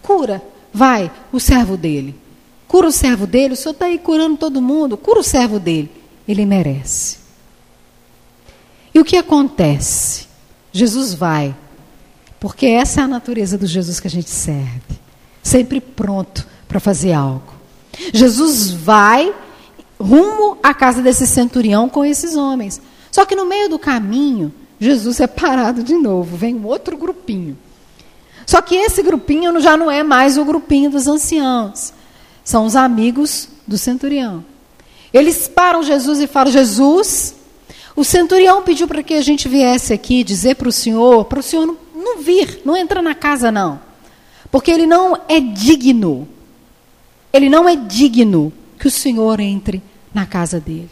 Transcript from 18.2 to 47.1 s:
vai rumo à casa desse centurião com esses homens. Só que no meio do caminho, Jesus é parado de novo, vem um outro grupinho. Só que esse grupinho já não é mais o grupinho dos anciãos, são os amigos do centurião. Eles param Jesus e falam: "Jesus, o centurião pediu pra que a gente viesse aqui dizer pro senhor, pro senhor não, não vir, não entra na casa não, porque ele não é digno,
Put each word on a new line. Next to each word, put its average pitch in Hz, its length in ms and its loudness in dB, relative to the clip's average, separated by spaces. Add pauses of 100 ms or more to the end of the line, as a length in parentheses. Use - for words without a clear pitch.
vai 214 640 2 (680)
rumo 392 640 2
à 285 100 2
casa 254 300 0
desse 254 240 2
centurião 240 640 0
com 285 160 0
esses 302 300 -4
homens. 262 440 -4 (320)
Só 392 140 4
que 392 100 -4
no 392 100 -2
meio 403 240 -2
do 320 100 -4
caminho, 233 720 -2 (260)
Jesus 233 400 0
é 294 60 4
parado 247 560 -2
de 254 140 0
novo, 185 420 0
vem 233 160 -4
um 214 140 -8
outro 320 280 -6
grupinho. 226 640 -8 (880)
Só 359 160 2
que 359 140 -2
esse 392 260 0
grupinho 330 580 0
já 311 160 4
não 320 140 0
é 285 140 -2
mais 277 340 2
o 302 80 0
grupinho 285 460 0
dos 277 160 -2
anciãos, 262 840 -2 (520)
são 220 220 0
os 220 100 -2
amigos 247 760 0 (160)
do 202 140 -4
centurião. 254 680 -4 (640)
Eles 302 360 2
param 349 340 2
Jesus 285 380 0
e 285 80 0
falam: 269 240 2
"Jesus, 269 840 2 (600)
o 294 80 0
centurião 370 580 4
pediu 339 260 0
pra 302 140 -6
que 320 140 -4
a 294 80 0
gente 277 260 0
viesse 247 420 2
aqui 247 320 0
dizer 196 320 0
pro 240 160 -4
senhor, 226 540 4
pro 277 160 -6
senhor 320 240 -2
não, 330 120 -6 (180)
não 381 260 -6
vir, 349 420 0
não 302 140 0
entra 370 240 -2
na 320 140 -2
casa 247 360 0
não, 180 280 -4 (720)
porque 269 180 0
ele 330 160 2
não 349 420 2
é 311 120 2
digno, 220 880 2 (1080)